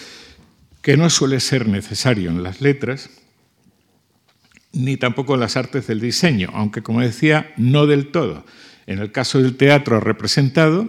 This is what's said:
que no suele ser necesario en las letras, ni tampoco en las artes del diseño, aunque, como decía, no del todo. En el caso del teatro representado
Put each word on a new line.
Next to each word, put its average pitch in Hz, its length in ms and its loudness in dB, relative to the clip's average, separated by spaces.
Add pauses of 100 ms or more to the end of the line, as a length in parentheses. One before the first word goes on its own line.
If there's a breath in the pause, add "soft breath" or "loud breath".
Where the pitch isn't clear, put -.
(800 loud breath)
que 139 160 2
no 165 140 4
suele 135 300 0
ser 120 280 -2
necesario 104 640 -2
en 87 120 -4
las 92 180 -10
letras, 139 500 -2 (1600)
ni 135 240 -2
tampoco 131 380 -2
en 127 60 2
las 113 160 -2
artes 127 320 -6
del 110 120 -4
diseño, 117 540 0
aunque, 107 280 -4
como 113 180 -2
decía, 151 560 0
no 135 300 4
del 143 260 2
todo. 120 340 -4 (400 loud breath)
En 98 140 -6
el 104 100 -8
caso 131 320 0
del 127 140 0
teatro 139 440 4
representado 156 880 0